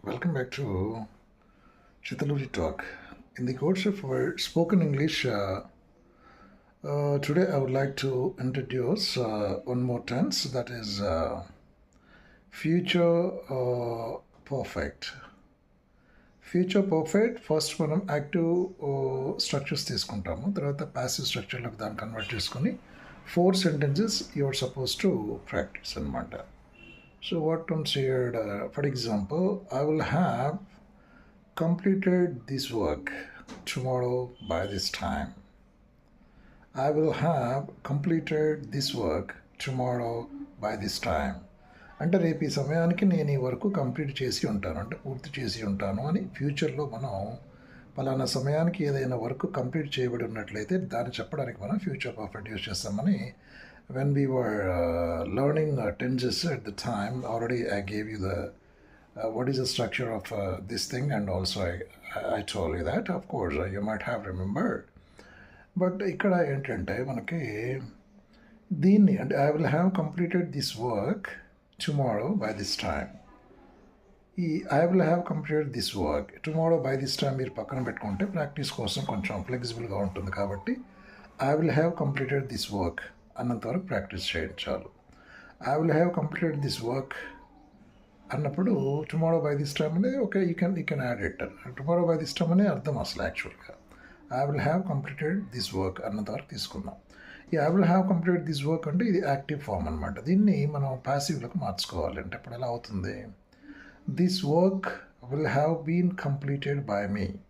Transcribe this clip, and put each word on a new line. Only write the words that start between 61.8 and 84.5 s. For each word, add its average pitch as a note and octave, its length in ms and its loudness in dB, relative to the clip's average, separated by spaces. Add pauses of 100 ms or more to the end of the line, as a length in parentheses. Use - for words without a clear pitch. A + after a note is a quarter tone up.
I - 40 -2
told E2+ 360 -2
you - 80 -2
that. F3+ 240 0
Of - 180 -4
course, F2 300 -2
uh, E2+ 80 0
you G2 160 -4
might G#2 220 -4
have A2 280 -4
remembered. G2+ 520 -2 (1000)
But F3+ 140 2 (180)
ఇక్కడ F#3 200 2 (200)
ఏంటంటే A2 420 -2 (140)
మనకి E3+ 320 -4 (1400)
దీన్ని, G3 380 10
అంటే, C3+ 120 0 (100)
"I D3+ 100 6
will D#3 200 4
have F3+ 140 6 (120)
completed E3+ 440 0 (120)
this C3 120 -2 (180)
work A#2+ 360 0 (640)
tomorrow B2+ 420 0 (140)
by G#2+ 80 0 (100)
this - 120 -2 (140)
time." C#2+ 240 -2 (1400)
ఈ - 20 0 (320)
"I - 100 8
will F#3 200 8
have E3+ 200 4
completed D3+ 460 0
this - 120 -2 (160)
work D2 220 0 (220)
tomorrow D#3+ 300 4 (100)
by C3+ 140 2
this B2+ 180 -2
time" C3+ 200 2
మీరు B2+ 200 -4
పక్కన B2+ 260 -4
పెట్టుకుంటే G#2 380 -2 (100)
ప్రాక్టీస్ D3 360 -2 (100)
కోసం C3+ 220 -2 (100)
కొంచెం G2+ 360 -2
ఫ్లెక్సిబుల్‌గా A#2 480 -4 (100)
ఉంటుంది F#2+ 320 -4
కాబట్టి, G2+ 360 -2 (720)
"I D3 100 4
will D#3+ 200 4
have E3+ 120 4 (120)
completed C3+ 500 0
this G#2 140 -4 (120)
work" E2+ 220 -2 (380)
అన్నంత A#2+ 280 -2
వరకు F3+ 180 -2
ప్రాక్టీస్ - 520 -4
చేయండి - 320 -4